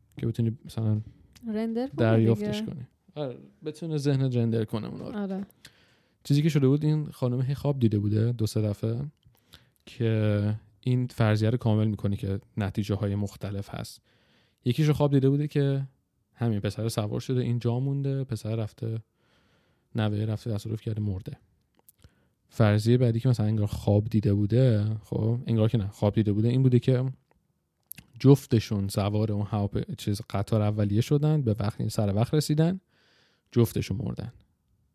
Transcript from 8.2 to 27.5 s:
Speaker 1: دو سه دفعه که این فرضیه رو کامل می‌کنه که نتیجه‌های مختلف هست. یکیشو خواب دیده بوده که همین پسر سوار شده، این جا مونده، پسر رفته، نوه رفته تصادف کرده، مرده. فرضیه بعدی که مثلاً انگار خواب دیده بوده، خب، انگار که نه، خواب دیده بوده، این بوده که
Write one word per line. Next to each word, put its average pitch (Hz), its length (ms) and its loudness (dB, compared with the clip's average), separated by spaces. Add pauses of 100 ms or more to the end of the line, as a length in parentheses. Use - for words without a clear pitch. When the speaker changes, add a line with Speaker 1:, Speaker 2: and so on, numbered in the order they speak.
Speaker 1:
دو 113 160 -2
سه 110 140 -2
دفعه 113 440 -4 (800)
که 107 680 0 (280)
این 127 260 0
فرضیه 110 420 2
رو 120 80 2
کامل 107 300 2
می‌کنه 101 280 -2
که 98 240 -4 (180)
نتیجه‌های 101 580 -2
مختلف 101 600 -8
هست. - 260 -12 (640)
یکیشو 151 280 2
خواب 143 180 2
دیده 135 180 4
بوده 143 180 0
که 139 400 -2 (460)
همین 113 260 -2
پسر 107 300 -4
سوار 113 300 -4
شده، 127 220 -2
این 120 180 -2
جا 120 200 -2
مونده، 139 440 -2
پسر 110 320 -6
رفته، 113 440 -6 (960)
نوه 107 220 0
رفته 110 360 -4
تصادف 107 280 -6
کرده، 107 200 -6
مرده. 98 360 -6 (1120)
فرضیه 107 480 4
بعدی 120 220 2
که 131 100 2
مثلاً 113 160 2
انگار 107 220 0
خواب 104 420 2
دیده 104 240 2
بوده، 104 520 2 (180)
خب، 117 440 -2
انگار 110 220 2
که 120 80 0
نه، 101 100 -2
خواب 104 280 0
دیده 107 160 2
بوده، 107 160 2
این 127 160 2
بوده 123 160 6
که 127 260 2 (1120)